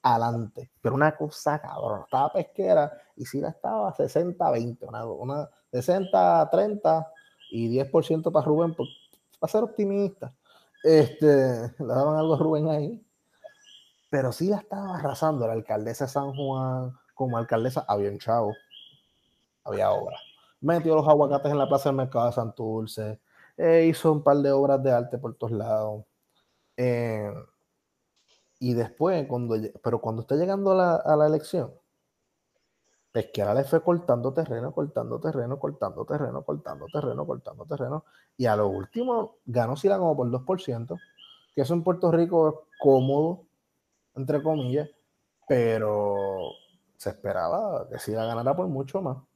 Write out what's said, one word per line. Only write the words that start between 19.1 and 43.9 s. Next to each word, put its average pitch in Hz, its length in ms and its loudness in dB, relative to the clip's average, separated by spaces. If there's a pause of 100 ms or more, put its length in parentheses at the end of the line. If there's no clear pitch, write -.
había 98 280 0
obra. 104 260 -4 (440)
Metió 160 320 2
los 156 140 4
aguacates 143 440 6
en 147 60 2
la 135 100 2
plaza 139 220 2
del 135 80 0
mercado 127 300 0
de 117 60 0
Santurce, 110 840 -6 (380)
eh, 165 320 6
hizo 160 220 2
un 151 100 2
par 143 160 6
de 139 140 2
obras 139 320 4
de 135 80 2
arte 123 260 0
por 117 180 -10
todos 117 180 -6
lados. 107 500 -4 (720)
Eh, 120 540 -2 (1300)
Y 123 120 2
después, 147 520 0
cuando 120 300 -4
lle-, 110 160 -6 (100)
pero 113 160 0
cuando 113 220 -4
está 131 140 -2
llegando 190 360 0
a 190 40 6
la, 180 200 4
a 151 220 4
la 151 100 6
elección, 156 460 -2 (1400)
Pesquera 104 420 -2
le 139 120 2
fue 160 180 2
cortando 135 500 0
terreno, 127 380 -4
cortando 120 480 -6
terreno, 135 400 -6
cortando 120 460 -6
terreno, 139 380 -6
cortando 147 440 -10
terreno, 143 400 -6
cortando 131 380 -12
terreno, 147 400 -8 (320)
y 127 80 -2
a 107 100 4
lo 104 140 2
último 226 640 -4 (100)
ganó 120 300 -2
Sila 196 220 2
como 165 180 2
por 123 160 -2
dos 127 120 -4
por 185 180 -4
ciento, 117 340 -8 (580)
que 139 100 0
eso 143 100 0
en 170 100 0
Puerto 180 260 2
Rico 170 380 4
es 156 80 0 (240)
cómodo, 139 640 4 (720)